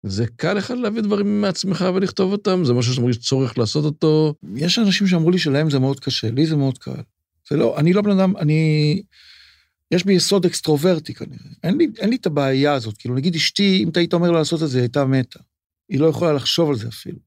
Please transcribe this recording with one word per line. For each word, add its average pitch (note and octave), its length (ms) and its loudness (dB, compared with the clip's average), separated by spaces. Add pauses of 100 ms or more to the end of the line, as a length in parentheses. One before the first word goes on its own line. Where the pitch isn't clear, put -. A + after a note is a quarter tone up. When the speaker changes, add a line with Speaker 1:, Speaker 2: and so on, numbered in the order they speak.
Speaker 1:
זה G2+ 200 -2 (100)
קל E3 160 -2
לך G3+ 180 -4
להביא A#3 320 -4
דברים G#3 380 -2
מעצמך F#3+ 440 -2 (100)
ולכתוב F#3+ 380 -2
אותם? F#3+ 320 0
זה B2 80 2
משהו B2 200 0
שאתה A#2+ 100 -2
מרגיש A#2+ 160 0
צורך C3 400 -2
לעשות B2+ 260 0
אותו? D#3 500 2 (200)
Speaker 2:
יש D#3 240 -2
אנשים G3+ 280 2
שאמרו E3+ 240 4
לי F#3 80 2
שלהם D#3 320 0
זה C#3+ 80 0
מאוד C3+ 220 0
קשה, A2+ 300 -4
לי C3+ 160 0
זה D#3+ 100 0
מאוד C3+ 220 0
קל. - 220 -12 (500)
זה - 60 0
לא, - 220 0
אני D#3 140 4
לא G3+ 100 2
בן G#3 80 0
אדם, F#3+ 260 2
אני... D3+ 680 2 (880)
יש F3 140 0
בי G3 80 2
יסוד F3+ 340 2
אקסטרוברטי D#3 680 0
כנראה. - 240 -14 (240)
אין F#3+ 160 0
לי, E4 100 2 (100)
אין G3+ 120 -2
לי B3+ 60 0
את - 100 -6
הבעיה C#3+ 460 2
הזאת. A2 260 -4
כאילו, B2 160 -6
נגיד D3+ 200 -2
אשתי, F#3+ 480 0
אם G3+ 60 0
אתה F3 120 0
היית E3+ 140 0
אומר F3 160 2
לה E3+ 80 4
לעשות D#3 240 0
את D#3+ 60 -2
זה, B2+ 100 0
היא B2+ 40 2
הייתה B2 220 0
מתה. C3 340 0 (500)
היא C3+ 120 -2
לא D#3 60 4
יכולה D#3+ 260 2
לחשוב D3 380 0
על C#3 60 0
זה A2 120 -8
אפילו. - 380 -14